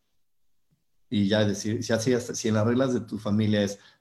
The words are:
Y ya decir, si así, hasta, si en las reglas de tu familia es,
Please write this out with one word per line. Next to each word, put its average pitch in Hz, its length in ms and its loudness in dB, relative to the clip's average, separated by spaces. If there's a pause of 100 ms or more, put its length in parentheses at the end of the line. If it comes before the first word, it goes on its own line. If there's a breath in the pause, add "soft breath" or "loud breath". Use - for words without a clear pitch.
(1120)
Y 101 180 2
ya 107 160 2
decir, 107 380 -2
si 117 100 -2
así, 113 200 2
hasta, - 220 -2
si - 140 -4
en 107 60 2
las 110 120 2
reglas 127 260 2
de 120 80 0
tu 110 180 -10
familia 107 440 2
es, 98 160 -2 (220 loud breath)